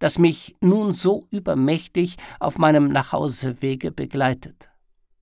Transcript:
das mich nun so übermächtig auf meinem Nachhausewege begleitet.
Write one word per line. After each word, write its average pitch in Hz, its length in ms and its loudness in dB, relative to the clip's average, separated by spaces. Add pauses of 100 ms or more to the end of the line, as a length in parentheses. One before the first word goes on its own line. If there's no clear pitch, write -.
das 156 180 0
mich - 420 2
nun 202 320 4
so 185 380 -2
übermächtig 170 840 -2 (240)
auf - 180 -4
meinem 151 300 6
Nachhausewege 135 1040 -4
begleitet. 131 800 -6 (520)